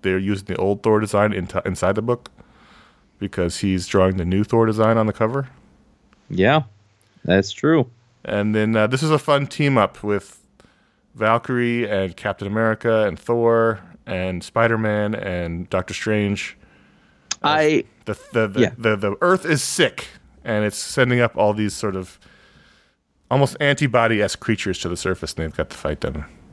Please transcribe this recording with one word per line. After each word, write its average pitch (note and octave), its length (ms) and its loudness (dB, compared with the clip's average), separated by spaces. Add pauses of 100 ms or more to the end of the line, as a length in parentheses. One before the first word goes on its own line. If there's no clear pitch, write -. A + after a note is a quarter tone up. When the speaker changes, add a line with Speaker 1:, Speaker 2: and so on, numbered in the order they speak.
Speaker 1:
they're F#2+ 160 0
using G2 260 -2
the G2+ 120 -6
old G2 260 0
Thor G#2+ 180 4
design G#2+ 320 2
in-, F#2 160 -6 (160)
inside F#2+ 300 0
the A2 80 -2
book A#2+ 280 -4 (880)
because F2+ 400 -4
he's F#2 280 0
drawing F#2 320 2
the F2 80 -2
new F#2 180 0
Thor A2+ 220 2
design A2 320 2
on A2 80 2
the G#2 80 -2
cover. B2+ 340 -4 (800)
Speaker 2:
Yeah, B2 340 4 (640)
that's F#2+ 280 2
true. D3 360 2 (360)
Speaker 1:
And G#2 300 0
then, A2 220 2
uh, G#2+ 100 4
this C3 160 -2
is D#3 80 0
a D#3 80 4
fun C#3+ 280 0
team C#3 320 0
up G2+ 240 0
with G#2 380 -4 (720)
Valkyrie A#2+ 760 0
and F#2+ 280 -2
Captain G2+ 300 -6
America A2 600 0
and G2 120 -4
Thor A#2 600 2 (260)
and F#2 380 -4
Spider-Man A2 720 0
and F2 560 -6
Doctor F#2 240 -2
Strange. G#2 640 -2 (880)
Speaker 2:
I D#3 400 2 (220)
Speaker 1:
The, G#2 120 -6 (140)
the, A2+ 160 2
the, G2+ 120 -2
Speaker 2:
Yeah. A#2 180 2
Speaker 1:
the, A2 180 0
the G2 240 -2
Earth F#3 240 2
is D3+ 180 0
sick, - 460 -2 (360)
and G#2+ 200 0
it's G#2 120 -2
sending B2 440 0
up A#2 160 0
all G#2 180 4
these G#2+ 200 -2
sort G2 220 -6
of F#2 220 -10 (1120)
almost C3+ 300 2
antibody-esque A2+ 800 2
creatures G2+ 400 -2
to - 80 -6
the F2 80 -4
surface, - 380 -4
and E2 100 -6
they've D#2 120 -8
got - 140 -4
to - 60 -16
fight D2 260 -6
them. D2 220 -6 (280)